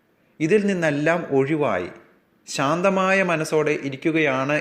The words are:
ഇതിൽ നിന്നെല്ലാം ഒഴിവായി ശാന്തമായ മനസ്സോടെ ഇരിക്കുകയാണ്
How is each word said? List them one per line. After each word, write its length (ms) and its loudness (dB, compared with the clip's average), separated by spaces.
ഇതിൽ 260 2
നിന്നെല്ലാം 640 0
ഒഴിവായി 600 0
ശാന്തമായ 760 0
മനസ്സോടെ 600 0
ഇരിക്കുകയാണ് 760 0